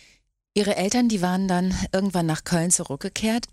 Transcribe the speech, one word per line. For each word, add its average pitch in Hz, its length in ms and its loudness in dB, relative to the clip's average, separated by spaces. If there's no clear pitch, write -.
Ihre 202 200 2
Eltern, 220 320 2
die 214 140 0
waren 185 260 0
dann 185 240 2
irgendwann 190 320 0
nach 156 180 -2
Köln 175 280 0
zurückgekehrt. 202 800 -2